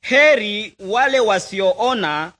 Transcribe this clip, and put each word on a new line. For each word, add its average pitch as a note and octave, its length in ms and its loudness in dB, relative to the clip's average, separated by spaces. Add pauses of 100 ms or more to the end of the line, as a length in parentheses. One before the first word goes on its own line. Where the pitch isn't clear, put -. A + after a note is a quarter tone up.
Heri A3 760 0
wale B3+ 400 0
wasioona F#3+ 1200 -2